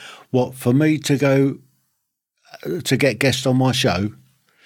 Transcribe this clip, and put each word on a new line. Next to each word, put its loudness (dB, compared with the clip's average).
What, 0
for 0
me 2
to 0
go, 2
uh, -6
to 0
get 0
guests 0
on 2
my 2
show? -2